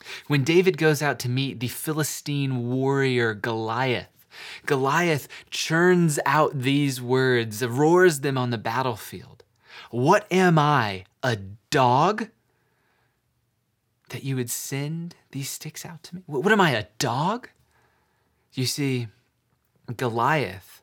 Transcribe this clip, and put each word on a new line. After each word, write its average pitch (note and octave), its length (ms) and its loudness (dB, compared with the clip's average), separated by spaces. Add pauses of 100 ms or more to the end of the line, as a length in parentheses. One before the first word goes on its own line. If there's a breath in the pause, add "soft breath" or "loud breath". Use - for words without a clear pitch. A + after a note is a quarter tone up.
(280 loud breath)
When C#3+ 160 2
David F3 340 4
goes D#3 240 2
out C#3+ 180 -2
to B2 100 -6
meet B2+ 300 -4
the B2 100 -4
Philistine C#3+ 1000 -4
warrior C3 640 0
Goliath, A2+ 760 -2 (560 loud breath)
Goliath D3 640 0 (220 loud breath)
churns E3+ 760 2
out C#3+ 280 2
these C#3 480 0
words, B2 640 2
roars D#3 540 4
them C3+ 180 -2
on B2 120 -2
the A#2+ 80 -2
battlefield. A2+ 840 -8 (460 loud breath)
"What C3+ 420 2
am F3 280 4
I, A#2 460 0 (180)
a A#2+ 140 0 (320)
dog, D3+ 600 2 (1800)
that A#2+ 140 -12
you C3+ 120 -6
would B2 160 -4
send D#3+ 640 -8 (160)
these C#3 180 -10
sticks - 360 -14
out E3 180 -18
to - 120 -16
me? F#3 100 -16
Wh-, C#3+ 180 -4
what G3+ 80 2
am D4+ 100 4
I, E3 100 4
a A#2+ 160 -2 (120)
dog?" D#3 500 -2 (1040)
You C3 120 -4
see, B2+ 420 -4 (880)
Goliath A#2 880 -2